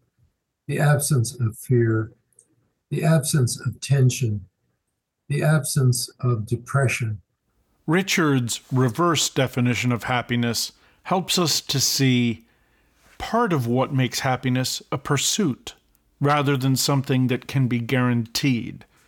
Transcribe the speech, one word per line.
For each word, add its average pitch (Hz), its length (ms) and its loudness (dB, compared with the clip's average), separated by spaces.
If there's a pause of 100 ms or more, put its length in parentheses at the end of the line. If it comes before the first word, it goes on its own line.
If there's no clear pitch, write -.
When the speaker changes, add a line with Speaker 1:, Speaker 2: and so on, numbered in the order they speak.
(680)
Speaker 1:
the - 120 -4
absence 147 600 2
of 110 180 -4
fear, 113 560 0 (800)
the 147 140 -4
absence 160 600 2
of - 160 -6
tension, 123 680 0 (840)
the 143 140 -2
absence 143 680 2 (100)
of 117 260 0
depression. 120 760 -2 (640)
Speaker 2:
Richard's 151 760 0 (120)
reverse 135 560 2
definition 123 640 0
of 113 120 -4
happiness 120 680 -2 (320)
helps - 340 -2
us 170 220 0
to - 180 -4
see 123 680 0 (720)
part 226 340 0
of 131 140 0
what 123 260 0
makes 127 280 0
happiness 127 680 -2
a 139 80 -4
pursuit - 760 -2 (460)
rather 143 360 2
than 135 200 0
something 131 520 0
that 123 180 -2
can 135 220 0
be 120 100 0
guaranteed. 123 1080 -2 (240)